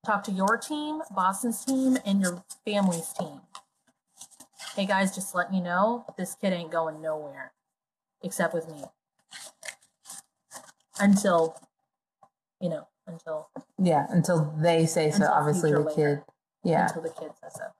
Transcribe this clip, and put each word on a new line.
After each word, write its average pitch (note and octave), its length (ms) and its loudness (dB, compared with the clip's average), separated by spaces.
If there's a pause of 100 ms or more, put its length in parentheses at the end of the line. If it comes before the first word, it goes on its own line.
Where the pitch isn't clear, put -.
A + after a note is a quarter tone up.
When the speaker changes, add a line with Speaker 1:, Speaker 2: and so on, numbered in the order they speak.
Speaker 1:
Talk G3+ 200 0
to G#3 60 -6
your G3 260 2
team, D4+ 440 -8 (100)
Boston's F#3+ 520 -2
team, C4 420 2
and G3 160 2
your F3+ 220 -2 (220)
family's F#3+ 480 0
team. D3 280 -8 (1300)
"Hey, G3 100 0
guys, F#3+ 300 0
just - 200 -10
letting F3 200 -2
you F3+ 60 2
know, G3 440 0 (120)
this F3+ 180 -8
kid F#3+ 180 -2
ain't E3+ 180 -6
going D#3+ 300 -4
nowhere, D3 520 -8 (680)
except F#3 320 -4
with E3 160 -6
me. D3 160 -14 (2250)
Until, F#3+ 600 6 (1000)
you F3+ 80 -2
know, D#3 180 -6 (200)
until" D#3+ 420 -10 (280)
Speaker 2:
Yeah, E3 320 4
until E3+ 360 4 (120)
they E3 280 4
say D#3 260 2
so, D3 40 0
Speaker 1:
"until D3+ 180 4
Speaker 2:
obviously, D3+ 380 2
Speaker 1:
future D3 120 4
Speaker 2:
the D3+ 60 0
Speaker 1:
later. D3 280 2
Speaker 2:
kid. - 60 -12 (400)
Yeah. E3 240 4
Speaker 1:
Until E3 140 -4
the E3 80 -6
kid D#3 220 -12 (100)
says - 140 -18
so." - 240 -12